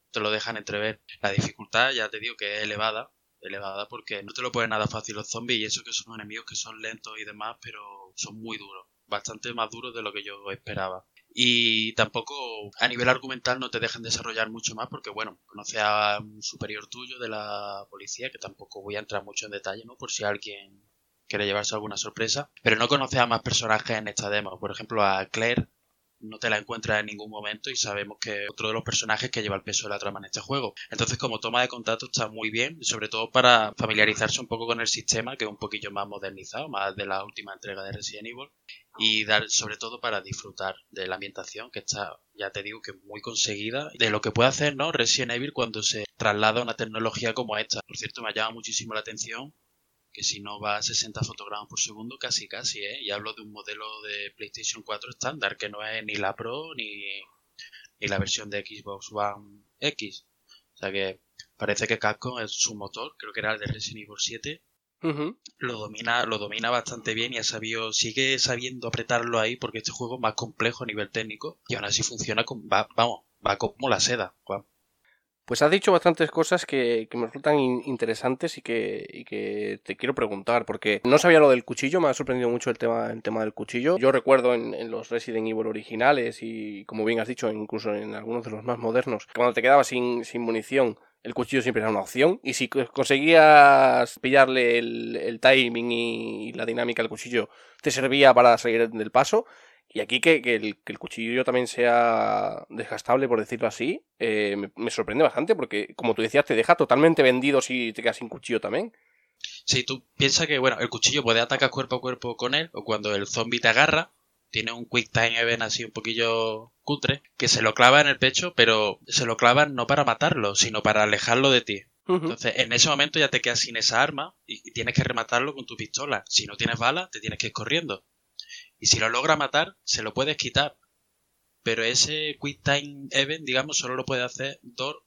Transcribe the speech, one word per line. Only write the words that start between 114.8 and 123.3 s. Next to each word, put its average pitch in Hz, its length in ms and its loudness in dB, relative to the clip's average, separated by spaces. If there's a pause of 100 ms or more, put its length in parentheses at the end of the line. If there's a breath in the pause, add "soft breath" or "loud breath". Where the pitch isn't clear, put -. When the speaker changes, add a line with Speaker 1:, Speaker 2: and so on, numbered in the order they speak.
Speaker 1:
quick 123 220 0
time 117 280 2
event 117 220 2
así 113 220 -4
un 107 80 -12
poquillo 113 920 -2
cutre, 139 400 -2 (160)
que 120 100 0
se 117 140 2
lo 110 140 4
clava 131 260 10
en 147 60 4
el 139 100 4
pecho, 135 380 2
pero 110 500 4
se 123 220 0
lo 113 100 -2
clava 127 300 6
no 127 180 -4
para 143 200 4
matarlo, 117 500 0
sino 110 260 0
para 107 220 4
alejarlo 117 480 4
de 123 100 6
ti. 98 200 -4 (260)
Speaker 2:
Ujú. 185 80 2
Speaker 1:
Entonces, 143 420 -2
en 120 160 0
ese 120 160 4
momento 143 300 2
ya 143 100 4
te 127 120 0